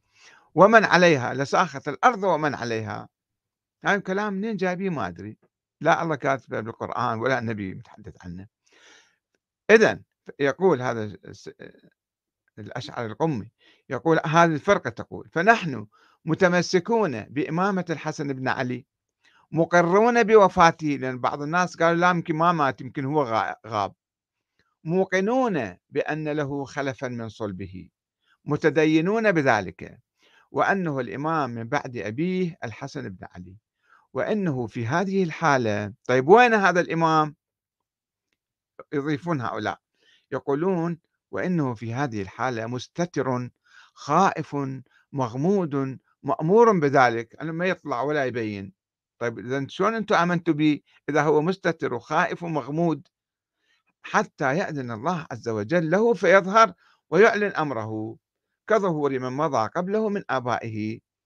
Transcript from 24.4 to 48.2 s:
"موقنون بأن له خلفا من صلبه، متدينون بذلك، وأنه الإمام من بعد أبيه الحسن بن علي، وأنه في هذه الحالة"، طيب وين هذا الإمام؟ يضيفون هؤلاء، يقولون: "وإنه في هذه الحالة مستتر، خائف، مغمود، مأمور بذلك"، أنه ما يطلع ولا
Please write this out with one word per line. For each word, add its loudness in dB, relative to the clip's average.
"موقنون 0
بأن -4
له -4
خلفا -6
من -10
صلبه، -10
متدينون 2
بذلك، 0
وأنه 0
الإمام -4
من -10
بعد -6
أبيه -4
الحسن -12
بن -16
علي، -18
وأنه -2
في -6
هذه 0
الحالة"، 0
طيب 2
وين 8
هذا 2
الإمام؟ 2
يضيفون -2
هؤلاء، -6
يقولون: -2
"وإنه -2
في -8
هذه -4
الحالة -6
مستتر، -4
خائف، -2
مغمود، -2
مأمور 4
بذلك"، 2
أنه -8
ما -6
يطلع -4
ولا -2